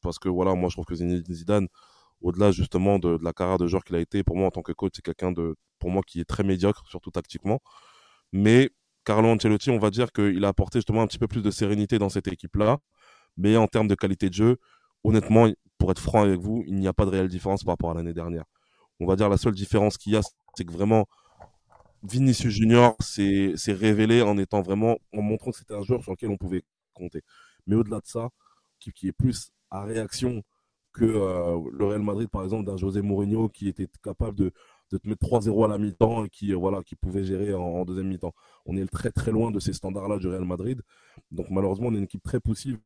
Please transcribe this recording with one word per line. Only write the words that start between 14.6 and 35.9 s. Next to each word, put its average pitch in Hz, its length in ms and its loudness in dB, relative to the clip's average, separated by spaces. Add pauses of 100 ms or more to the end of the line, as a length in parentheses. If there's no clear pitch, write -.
honnêtement, 110 420 6 (300)
pour 92 140 0
être 92 100 0
franc 107 220 2
avec 95 180 4
vous, 107 260 -4
il 95 80 -4
n'y 95 140 0
a 90 60 -2
pas 104 100 4
de 95 60 0
réelle 95 180 0
différence 95 360 -4
par 90 80 -2
rapport 85 180 -4
à 82 40 -4
l'année 82 200 -6
dernière. 85 300 -8 (540)
On 87 80 -4
va 95 80 4
dire 101 140 2
la 98 80 4
seule 113 180 0
différence 101 440 0
qu'il 101 160 -2
y - 20 4
a, 107 60 2 (320)
c'est 92 100 -10
que 85 80 -14
vraiment, 101 340 2 (960)
Vinicius 123 520 2
Junior 113 460 6
s'est, 98 560 2
s'est 104 180 -2
révélé 110 480 4
en 104 160 2
étant 98 240 0
vraiment, 107 340 0 (180)
en 104 60 -4
montrant 107 300 -4
que - 80 -12
c'était - 160 -14
un 101 80 -8
joueur 123 200 -2
sur 98 100 -10
lequel 107 180 -6
on 98 80 -4
pouvait 90 240 -6 (320)
compter. 87 260 -12 (460)
Mais 101 100 2
au-delà 110 220 0
de - 80 -14
ça, 117 240 -8 (500)
qui, - 120 -14
qui - 160 -8
est 92 40 -6
plus - 380 -2 (200)
à 98 120 -10
réaction 110 600 -6 (500)
que, 117 120 2
euh, 90 540 0 (140)
le 69 120 -2
Real 104 180 0
Madrid, 107 280 -2
par 98 120 -6
exemple, 101 220 -4
d'un 95 140 -6
José 98 240 -2
Mourinho 101 480 0
qui - 180 -6
était 95 180 -6 (160)
capable 107 320 -6
de, 98 180 -2 (400)
de 95 40 -6
te - 100 -6
mettre 104 200 -6
trois 117 160 2
zéro 107 240 2
à - 20 4
la 104 80 0
mi-temps 107 480 0